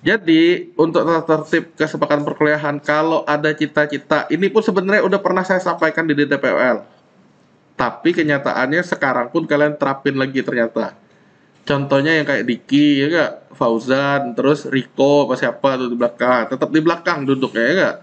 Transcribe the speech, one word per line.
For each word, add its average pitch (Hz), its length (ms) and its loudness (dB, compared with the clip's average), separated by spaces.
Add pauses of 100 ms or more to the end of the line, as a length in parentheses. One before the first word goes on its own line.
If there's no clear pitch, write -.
Jadi, 170 720 4
untuk 165 240 2
tata 160 240 0
tertib 156 560 -2
kesepakatan 147 480 -2
perkuliahan, 147 480 0
kalau 151 480 0
ada 151 320 0
cita-cita, 147 720 -2
ini 175 240 0
pun 220 80 2
sebenarnya 196 400 0
udah 190 160 2
pernah 190 240 0
saya 185 240 -2
sampaikan 165 400 -2
di 156 80 0
D 143 160 0
T 139 80 0
P - 80 -6
L. 120 400 0 (880)
Tapi 127 400 -2
kenyataannya 151 720 -2
sekarang 123 480 -4
pun 165 160 -2
kalian 147 320 0
terapin 139 400 -2
lagi 135 240 -2
ternyata. 117 480 -2 (720)
Contohnya 139 560 0
yang 147 80 -4
kayak 127 160 -2
Diki, 139 560 2
ya 139 80 0
nggak? 160 240 0 (240)
Fauzan, 131 800 0
terus 139 320 0
Riko, 135 560 2
apa 123 160 -4
siapa 131 400 -2
tuh 127 80 -4
di 120 80 -4
belakang. 120 560 0
Tetap 131 160 -4
di 151 160 2
belakang 170 400 0
duduknya, 131 400 -2
ya 131 80 2
nggak? 160 300 0